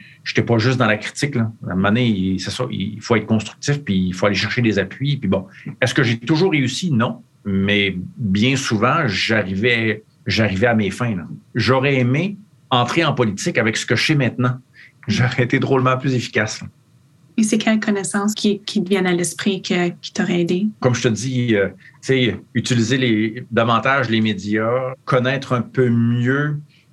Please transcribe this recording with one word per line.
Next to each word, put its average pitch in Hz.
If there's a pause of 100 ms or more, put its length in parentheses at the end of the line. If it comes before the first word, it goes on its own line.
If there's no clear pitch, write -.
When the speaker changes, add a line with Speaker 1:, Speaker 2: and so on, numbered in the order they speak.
(220)
Speaker 1:
J'étais -
pas 117
juste 127
dans 120
la 107
critique, -
là. 113 (160)
À 90
un -
moment 95
donné, 120
il, 95
c'est 104
ça, -
il 107
faut 117
être 104
constructif, 113
puis 92
il 90
faut -
aller 101
chercher -
des 104
appuis, 135
puis 98
bon. 95 (340)
Est-ce 123
que 139
j'ai 117
toujours 160
réussi ? 147
Non. 123 (220)
Mais 98 (200)
bien 110
souvent, 127
j'arrivais, 107 (220)
j'arrivais 104
à 117
mes 104
fins, 113
là. 80 (320)
J'aurais 131
aimé 143 (340)
entrer 123
en 143
politique 110
avec 110
ce -
que 120
je -
sais 156
maintenant. 127 (500)
J'aurais 123
été 127
drôlement 127
plus 131
efficace, 110
là. - (680)
Speaker 2:
Et 226
c'est 220
quelles 220
connaissances 202
qui, 196
qui 190
te 180
viennent 185
à 180
l'esprit 180
que, 175
qui -
t'auraient 180
aidé ? 180 (140)
Speaker 1:
Comme 120
je -
te 127
dis, 117
euh, 98
tu 95 (280)
sais, 123 (120)
utiliser 117
les, 113
davantage 117
les 113
médias, 110 (140)
connaître 131
un 113
peu 127
mieux 120 (340)